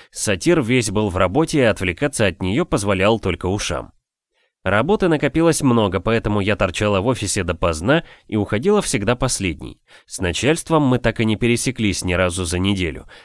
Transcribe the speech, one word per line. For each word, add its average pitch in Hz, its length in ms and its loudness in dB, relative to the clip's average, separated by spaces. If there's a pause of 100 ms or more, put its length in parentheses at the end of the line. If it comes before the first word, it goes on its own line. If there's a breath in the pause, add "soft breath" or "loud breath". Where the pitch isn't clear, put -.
(120 loud breath)
Сатир 147 500 0
весь 117 280 0
был 104 200 0
в 87 80 -2
работе, 113 420 0
и 131 40 4
отвлекаться 104 640 0
от 87 140 -4
нее 104 240 0
позволял 101 540 0
только 90 280 -4
ушам. 90 440 -4 (760)
Работы 165 400 2
накопилось 160 540 2
много, 107 400 2
поэтому 107 400 0
я 98 160 0
торчала 101 420 0
в 95 80 -2
офисе 104 380 -2
допоздна 87 580 0 (240 loud breath)
и - 80 -4
уходила 131 460 0
всегда 113 340 0
последней. 98 640 -4 (260 loud breath)
С - 140 -12
начальством 147 640 0
мы 127 160 2
так 113 220 -2
и 110 40 0
не 110 120 2
пересеклись 117 680 0
ни 92 80 -2
разу 90 320 0
за 87 160 -2
неделю, 92 480 -2 (180 loud breath)